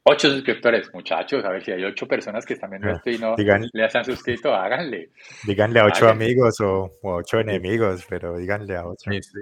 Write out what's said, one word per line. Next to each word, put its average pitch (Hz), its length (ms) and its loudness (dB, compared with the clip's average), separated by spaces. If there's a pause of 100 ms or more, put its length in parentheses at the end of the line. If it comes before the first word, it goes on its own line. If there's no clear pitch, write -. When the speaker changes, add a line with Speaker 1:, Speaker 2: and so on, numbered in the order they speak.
Speaker 1:
Ocho 147 260 6
suscriptores, 123 640 0
muchachos. 90 540 -4
A - 40 -2
ver 92 140 -6
si 110 80 -6
hay 92 120 -4
ocho 98 220 -6
personas 113 380 -6
que - 80 -10
están 104 180 -10
viendo 98 180 -6
Speaker 2:
Ah, 92 80 -2
Speaker 1:
esto 85 120 -8
y 120 100 -2
no 113 180 -2
Speaker 2:
digan- 104 360 4
Speaker 1:
le 110 160 0
se - 100 -4
han 120 60 -2
suscrito, 123 500 -4
háganle. 107 560 -4 (360)
Speaker 2:
Díganle 104 340 2
a 107 60 8
ocho 104 200 6
Speaker 1:
Háganle. 110 200 6
Speaker 2:
amigos 120 340 4
o, 95 300 0 (100)
o 95 140 -6
ocho 90 240 -2
Speaker 3:
Sí. 113 40 2
Speaker 2:
enemigos, 98 680 -2
pero 87 260 -8
díganle 98 400 -6
a 87 100 -8
ocho. 95 240 -10
Speaker 3:
Ins-, 98 320 -6